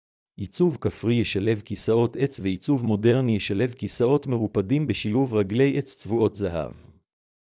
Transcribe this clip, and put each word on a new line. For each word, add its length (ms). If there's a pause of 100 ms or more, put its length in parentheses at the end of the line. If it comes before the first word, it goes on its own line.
(360)
עיצוב 440
כפרי 340
ישלב 500
כיסאות 520
עץ 240
ועיצוב 460
מודרני 500
ישלב 380
כיסאות 520
מרופדים 600
בשילוב 480
רגלי 440
עץ 180
צבועות 400
זהב. 360 (840)